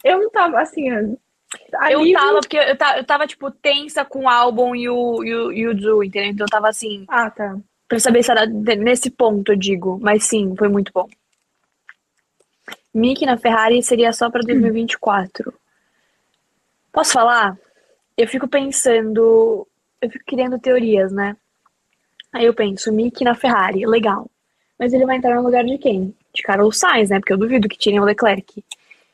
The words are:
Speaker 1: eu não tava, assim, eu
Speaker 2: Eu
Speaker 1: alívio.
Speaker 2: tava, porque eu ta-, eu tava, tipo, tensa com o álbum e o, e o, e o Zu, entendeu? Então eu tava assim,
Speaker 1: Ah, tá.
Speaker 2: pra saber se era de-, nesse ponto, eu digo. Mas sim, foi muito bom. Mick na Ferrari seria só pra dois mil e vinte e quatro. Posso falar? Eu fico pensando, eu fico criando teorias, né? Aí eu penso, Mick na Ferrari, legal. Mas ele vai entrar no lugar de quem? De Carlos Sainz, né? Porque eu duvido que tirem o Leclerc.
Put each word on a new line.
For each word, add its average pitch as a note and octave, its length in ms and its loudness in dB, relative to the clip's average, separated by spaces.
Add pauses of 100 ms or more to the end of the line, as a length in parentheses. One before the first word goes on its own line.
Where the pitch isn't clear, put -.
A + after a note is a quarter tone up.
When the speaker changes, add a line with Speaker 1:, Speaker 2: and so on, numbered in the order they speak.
Speaker 1:
eu F4+ 160 4
não G#4+ 100 0
tava, F4 300 2
assim, D4+ 300 -4
eu A3 280 -4 (540)
Speaker 2:
Eu D4 280 2
Speaker 1:
alívio. E4 200 4
Speaker 2:
tava, C#4+ 220 4
porque D4 160 -4
eu C#4 200 2
ta-, C#4+ 200 0
eu C4 80 -6
tava, D4 200 0
tipo, C#4 240 -12
tensa C#4+ 540 -4
com C4+ 220 -6
o B3+ 40 4
álbum A#3+ 460 2
e A#3+ 140 -6
o, A#3+ 340 -2
e A3+ 100 -4
o, A#3 200 -4
e A3+ 140 -4
o A3 140 -2
Zu, G#3+ 220 2
entendeu? G3+ 280 -6
Então G#3 140 -4
eu G3+ 40 -4
tava G#3+ 180 0
assim, G#3 400 -6
Speaker 1:
Ah, A#3 240 -2
tá. G3+ 260 -8 (300)
Speaker 2:
pra A#3 120 -2
saber A#3+ 220 4
se A#3+ 100 2
era A3 140 2
de-, A3 300 -2
nesse A#3+ 340 0
ponto, G#3+ 440 0
eu - 20 4
digo. F#3+ 460 -2
Mas G#3+ 240 2
sim, G3+ 320 -2
foi G#3+ 100 0
muito G3+ 260 0
bom. F#3 140 -2 (1900)
Mick B3+ 320 0
na B3+ 120 0
Ferrari A3+ 460 2
seria A#3 300 2
só A#3 160 -2
pra A#3+ 120 -4
dois A#3+ 180 0
mil A3+ 100 4
e - 20 -2
vinte A3+ 220 -4
e - 40 -8
quatro. G3+ 560 -4 (1400)
Posso D4+ 200 -2
falar? A3+ 460 2 (600)
Eu A#3 100 2
fico C4 200 -6
pensando, A3+ 1200 2 (340)
eu A#3+ 80 -4
fico - 160 -18
criando B3+ 340 -4
teorias, A3 520 2
né? G3+ 240 -4 (960)
Aí A#3+ 140 0
eu A#3 80 4
penso, G#3 400 -2
Mick A#3+ 300 -2
na A#3+ 120 2
Ferrari, G3+ 500 0
legal. A3 440 0 (500)
Mas B3 140 0
ele C4 120 4
vai B3+ 120 0
entrar B3 180 0
no A#3+ 80 0
lugar B3 220 2
de C4 120 -4
quem? G3 360 -2 (200)
De - 80 -8
Carlos G3+ 380 2
Sainz, A#3 300 2
né? G3 100 2
Porque F#3+ 140 -2
eu G3 40 0
duvido A3 300 0
que - 100 -8
tirem G3+ 220 0
o G3+ 60 2
Leclerc. G#3 580 -2 (500)